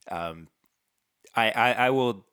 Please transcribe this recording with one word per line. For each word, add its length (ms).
um, 360
I, 180
I, 200
I 200
will 420